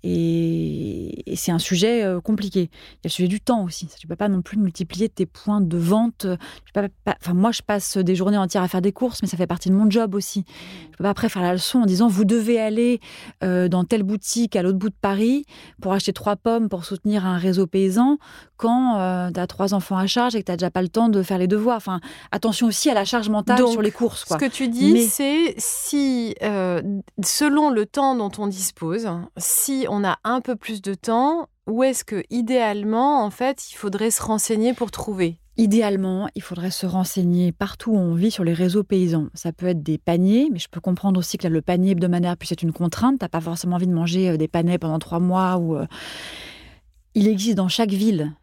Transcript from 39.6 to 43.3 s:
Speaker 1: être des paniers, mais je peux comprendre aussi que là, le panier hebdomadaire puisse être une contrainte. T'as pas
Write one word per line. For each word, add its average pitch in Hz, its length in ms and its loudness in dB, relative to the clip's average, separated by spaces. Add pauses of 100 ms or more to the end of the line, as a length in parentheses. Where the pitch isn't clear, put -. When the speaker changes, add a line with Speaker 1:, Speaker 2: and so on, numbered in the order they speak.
Speaker 1:
être 170 160 0
des 151 140 -2
paniers, 190 560 4
mais 175 60 -4
je - 100 -10
peux 175 120 -10
comprendre 185 380 0
aussi - 200 -4
que - 60 -10
là, 175 40 2
le 160 140 2
panier 185 300 2
hebdomadaire 175 440 0
puisse - 160 -8
être 170 100 -6
une 165 120 0
contrainte. 233 440 0
T'as - 100 -6
pas 165 120 -2